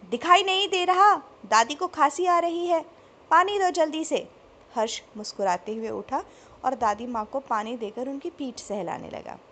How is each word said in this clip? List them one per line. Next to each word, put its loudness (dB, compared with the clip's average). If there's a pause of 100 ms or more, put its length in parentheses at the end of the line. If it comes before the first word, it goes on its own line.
(100)
दिखाई 4
नहीं 0
दे 0
रहा, 6 (320)
दादी 4
को -6
खांसी 0
आ 4
रही 0
है, 2 (500)
पानी 4
दो 2
जल्दी 0
से। -4 (460)
हर्ष -2 (160)
मुस्कुराते -4
हुए -6
उठा -6 (400)
और 0
दादी -2
माँ -6
को -6
पानी -4
देकर -8
उनकी -8
पीठ -10
सहलाने -8
लगा। -14 (140)